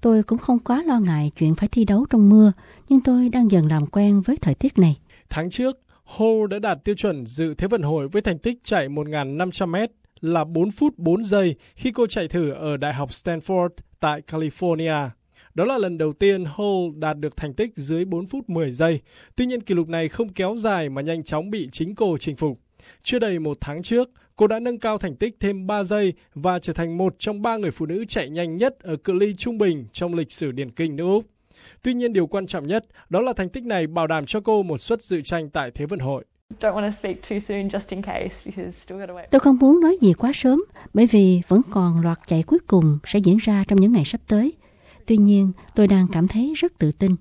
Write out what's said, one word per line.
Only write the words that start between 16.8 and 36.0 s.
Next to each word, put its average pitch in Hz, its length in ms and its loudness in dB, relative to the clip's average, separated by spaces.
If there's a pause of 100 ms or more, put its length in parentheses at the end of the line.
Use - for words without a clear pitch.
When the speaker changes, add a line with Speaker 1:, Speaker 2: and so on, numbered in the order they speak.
Speaker 2:
đạt 156 220 -6
được 147 200 -8
thành 147 160 -8
tích 214 220 -4
dưới 160 300 -4
bốn 190 200 -6
phút 269 240 -12
mười 165 220 -2
giây. 151 300 0 (340)
Tuy 247 100 0
nhiên, 247 160 -4
kỷ 202 140 -2
lục 170 120 -2
này 165 220 -4
không 233 200 -6
kéo 190 280 -4
dài 196 320 -2
mà 135 120 -8
nhanh 165 220 -6
chóng 160 260 -6
bị 185 220 -6
chính 180 240 -8
cô 185 220 0
chinh 147 180 -8
phục. 147 240 -4 (440)
Chưa 247 160 -2
đầy 196 200 -2
một 151 220 -6
tháng 151 220 -10
trước, 247 260 0 (260)
cô 214 120 4
đã 220 120 0
nâng 240 200 -6
cao 214 180 -2
thành 180 180 -6
tích 220 240 -6
thêm 196 280 -4
ba 208 160 -2
giây 196 300 0 (220)
và 180 240 -2
trở 165 140 -8
thành 170 240 -4
một 185 220 0
trong 208 220 -6
ba 226 160 -2
người 196 140 -4
phụ 160 140 -6
nữ 185 220 -6
chạy 143 220 -6
nhanh 165 260 -6
nhất 220 240 -2
ở 170 160 -8
cự 180 180 -4
ly 202 240 2
trung 233 200 -6
bình 165 360 0
trong 175 200 -6
lịch 160 180 -4
sử 147 200 -6
điền 127 200 -8
kinh 160 240 -4
nước 165 100 -6
Úc. 208 200 0 (560)
Tuy 254 120 -2
nhiên, 240 200 -2
điều 175 140 2
quan 190 200 -6
trọng 147 200 -8
nhất 214 180 -2 (240)
đó 180 120 0
là 247 120 -2
thành 185 160 -4
tích 247 140 -12
này 190 240 -2
bảo 160 200 -2
đảm 156 180 -2
cho 214 140 -6
cô 208 240 0
một 160 140 -4
suất 226 260 -4
dự 170 180 -4
tranh 160 280 -6
tại 135 220 -6
Thế 143 140 -8
vận 196 140 -8
hội. 131 260 -6 (340)